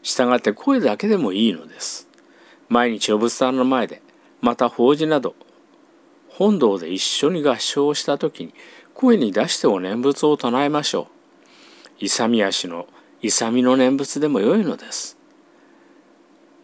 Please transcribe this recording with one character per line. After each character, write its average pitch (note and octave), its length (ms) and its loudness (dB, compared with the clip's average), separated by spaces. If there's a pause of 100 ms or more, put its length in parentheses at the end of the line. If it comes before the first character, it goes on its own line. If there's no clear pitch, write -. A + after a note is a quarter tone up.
し - 140 -6
た B2 100 2
が B2 120 2
っ - 40 0
て、 G#2+ 120 0
声 C4+ 260 0
だ A2+ 180 0
け G3+ 100 -4
で G#3+ 100 2
も G#2+ 160 0
い A2 160 2
い F#2 40 0
の D#2 140 -12
で - 120 -20
す。 - 280 -10 (600)
毎 A#2+ 260 2
日 G#2+ 200 -2
お G#2+ 60 2
仏 A#2 180 0
壇 C3 200 0
の B2+ 60 2
前 B2+ 220 0
で、 - 160 -16 (400)
ま A#2+ 140 2
た A#2+ 140 2
法 C3 260 4
事 D#3 100 -2
な D#3 140 0
ど、 - 160 -6 (960)
本 G3+ 280 2
堂 G#2 220 2
で E2 120 -10
一 F#2+ 100 -4
緒 - 280 0
に E3+ 140 -2
合 C3 160 0
唱 C#3+ 300 -2
を D3 40 -2
し - 100 -6
た C#3+ 140 -2
時 - 280 -6
に、 - 80 -18 (420)
声 A#3+ 220 4
に A#2 140 0
出 G#2 160 0
し - 120 -4
て - 80 0
お G2 120 2
念 G2 220 -4
仏 C#3 240 0
を D3+ 120 4
唱 B2+ 260 -2
え C#3+ 60 0
ま D3 140 -2
し - 120 -4
ょ E2+ 120 -4 (920)
う。 G2+ 60 -8
勇 A#2 260 0
み A2 120 2
足 F#2+ 240 -4
の、 E2+ 200 -10 (340)
勇 A2+ 300 -2
み B2 100 2
の B2+ 160 4
念 C3 180 4
仏 C#3 240 -6
で D3+ 80 0
も C3 120 0
よ B2+ 160 2
い A3 80 2
の D3 120 -4
で - 160 -18
す。 - 260 -10 (1500)